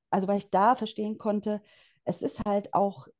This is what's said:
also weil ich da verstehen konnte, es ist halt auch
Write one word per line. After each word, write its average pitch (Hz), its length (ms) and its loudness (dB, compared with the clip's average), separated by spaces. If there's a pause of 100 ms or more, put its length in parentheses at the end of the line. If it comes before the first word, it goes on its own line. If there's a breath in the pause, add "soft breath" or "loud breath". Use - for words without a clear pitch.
also 190 180 2
weil 202 100 2
ich - 140 -6
da 208 240 6
verstehen 214 420 -6
konnte, 208 440 -2 (440 soft breath)
es 185 160 -4
ist - 240 -6
halt 202 280 -2
auch 196 340 0 (120)